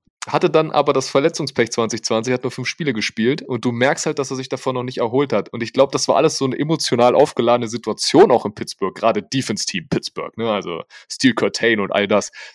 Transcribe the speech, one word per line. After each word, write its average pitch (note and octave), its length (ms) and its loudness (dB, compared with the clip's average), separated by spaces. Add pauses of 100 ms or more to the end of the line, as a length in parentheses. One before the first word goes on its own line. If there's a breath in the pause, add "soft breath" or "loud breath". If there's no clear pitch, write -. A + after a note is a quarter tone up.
(280)
hatte - 220 2
dann D#3 200 2
aber D3 220 2
das C3+ 180 -2
Verletzungspech C#3 640 0
zwanzig A2+ 320 -2
zwanzig, A#2 280 -2
hat B2 120 -2
nur B2 80 -4
fünf B2+ 160 -8
Spiele D3 240 -4
gespielt A2 500 -2
und A#2+ 220 -6
du B2 80 0
merkst C3 340 0
halt, D3+ 140 -2
dass C3 100 -6
er C3+ 60 -6
sich C3 120 -8
davon C3 280 -4
noch B2 80 -4
nicht B2 140 -8
erholt B2+ 340 -2
hat. - 160 0
Und A2+ 160 -8
ich A2+ 80 -8
glaub, C3 180 4
das - 160 -4
war A2 80 2
alles D3+ 240 2
so C#3 60 -2
eine C3 120 -2
emotional C3 600 2
aufgeladene A#2+ 500 4
Situation A#2 640 2
auch A#2 160 2
in G#2 80 -8
Pittsburgh, - 400 -8
gerade A2 300 0
Defense-Team G#2+ 640 -6
Pittsburgh, - 480 -6
ne? A2+ 120 -4
Also F#2+ 360 -4 (260 loud breath)
Steel B2+ 240 2
Curtain A2 460 0
und G2 100 -2
all G2+ 160 2
das. G2 240 0 (240 loud breath)